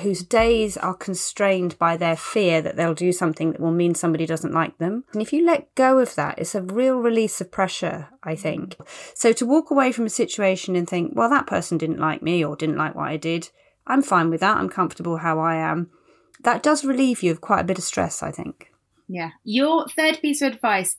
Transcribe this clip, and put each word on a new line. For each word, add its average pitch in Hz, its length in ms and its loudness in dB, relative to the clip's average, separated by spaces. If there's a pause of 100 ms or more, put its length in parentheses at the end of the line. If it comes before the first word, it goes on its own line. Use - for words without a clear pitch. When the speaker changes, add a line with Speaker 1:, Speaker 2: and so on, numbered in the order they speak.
Speaker 1:
whose 185 220 -2
days 226 540 2
are 180 180 -4
constrained 185 840 -2
by 170 180 2
their 165 200 0
fear 170 460 2
that - 140 -6
they'll 165 180 2
do 175 180 2
something 160 400 0
that - 80 -8
will 165 120 2
mean 170 220 2
somebody 165 320 0
doesn't 165 280 -4
like 165 240 -2
them. 208 340 -4
And 214 100 -2
if - 100 -4
you 320 120 2
let 330 300 0
go 262 240 6
of 247 180 0
that, 147 220 -4
it's - 160 -6
a 196 80 -2
real 247 360 2
release 226 420 0
of 175 100 -8
pressure, 165 580 -4 (140)
I 160 120 -6
think. - 420 -6 (380)
So 233 180 4
to 233 140 0
walk 311 240 2
away 269 220 4
from 233 140 -2
a 214 40 -4
situation 190 680 0
and 175 120 0
think, 175 260 -2
"Well, 233 160 2
that 277 160 2
person 170 320 -2
didn't 160 220 -2
like 151 220 -2
me 165 220 2
or 147 120 -4
didn't 151 220 -2
like 156 160 -4
what 147 140 -6
I 156 80 -4
did, 165 340 -4 (360)
I'm 269 160 2
fine 170 280 2
with 165 100 -2
that, 208 180 4
I'm 185 100 0
comfortable 175 500 -4
how 160 220 0
I 165 160 0
am," 160 340 -2 (520)
that - 200 0
does 302 220 2
relieve 262 380 2
you 175 100 4
of 160 80 -4
quite 185 200 2
a 175 40 0
bit 185 140 -2
of 180 60 -8
stress, - 380 -4
I - 80 -8
think. - 380 -12 (400)
Speaker 2:
Yeah. 170 220 -8 (140)
Your 294 500 2
third 311 280 2
piece 294 180 0
of 269 140 2
advice 196 440 0